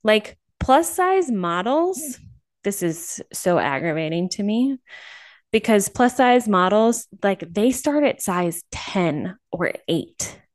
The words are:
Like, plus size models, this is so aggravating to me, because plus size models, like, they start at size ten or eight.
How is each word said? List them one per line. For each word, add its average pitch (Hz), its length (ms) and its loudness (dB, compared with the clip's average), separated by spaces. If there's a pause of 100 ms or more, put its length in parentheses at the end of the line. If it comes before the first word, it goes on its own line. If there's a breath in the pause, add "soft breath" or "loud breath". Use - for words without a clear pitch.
Like, 214 320 0 (240)
plus 311 280 4
size 370 400 0
models, 247 880 -2 (460)
this 202 180 -4
is - 400 -6 (120)
so 175 260 0
aggravating 160 720 -2
to - 140 -6
me, 247 340 0 (760 loud breath)
because 220 380 2
plus 247 260 0
size 247 320 4
models, 214 600 2 (140)
like, 196 220 -2 (100)
they 220 180 2
start 294 340 0
at - 160 -2
size 175 500 -2
ten 170 680 -2 (140)
or - 220 -2 (160)
eight. - 500 -6 (160)